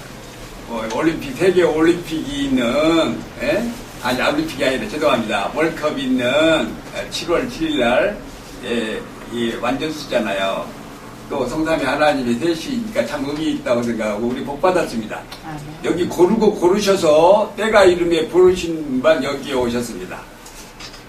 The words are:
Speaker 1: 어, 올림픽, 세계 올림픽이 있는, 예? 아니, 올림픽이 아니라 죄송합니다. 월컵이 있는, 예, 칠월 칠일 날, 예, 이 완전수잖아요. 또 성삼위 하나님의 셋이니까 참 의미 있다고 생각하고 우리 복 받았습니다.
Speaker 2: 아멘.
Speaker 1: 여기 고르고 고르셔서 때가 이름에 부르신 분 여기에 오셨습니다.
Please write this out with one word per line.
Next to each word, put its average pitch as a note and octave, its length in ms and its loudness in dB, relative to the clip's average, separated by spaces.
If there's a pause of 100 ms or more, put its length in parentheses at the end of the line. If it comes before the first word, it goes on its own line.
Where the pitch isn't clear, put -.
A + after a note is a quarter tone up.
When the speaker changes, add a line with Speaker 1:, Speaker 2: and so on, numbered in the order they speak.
(680)
Speaker 1:
어, A2+ 240 -6
올림픽, C#3+ 440 0
세계 F3+ 260 4
올림픽이 D#3 840 2
있는, D3 760 2 (220)
예? F#3 260 0 (360)
아니, B2 180 -2
올림픽이 D3 420 -2
아니라 B2+ 240 0
죄송합니다. G#2+ 680 0
월컵이 D3 480 -2
있는, B2+ 240 0 (680)
예, - 140 -8
칠월 D3+ 400 -2
칠일 D3+ 300 -4
날, B2+ 360 2 (480)
예, A2 380 -4 (320)
이 A#2 260 -2
완전수잖아요. B2 1160 -4 (520)
또 B2+ 160 -2
성삼위 D#3 380 0
하나님의 C#3 720 0
셋이니까 A#2+ 500 -4
참 C#3+ 220 -6
의미 D3 280 -2
있다고 A#2+ 280 0
생각하고 G#2+ 440 -2
우리 C3 180 -4
복 C#3+ 160 -8
받았습니다. D#3 580 0 (260)
Speaker 2:
아멘. D3+ 140 -10 (240)
Speaker 1:
여기 E3+ 240 0
고르고 G3+ 480 4
고르셔서 F#3+ 1000 6
때가 G#3+ 260 6
이름에 E3+ 460 4
부르신 E3 720 4
분 C3 200 4
여기에 C#3 320 -4
오셨습니다. A#2 680 -4 (880)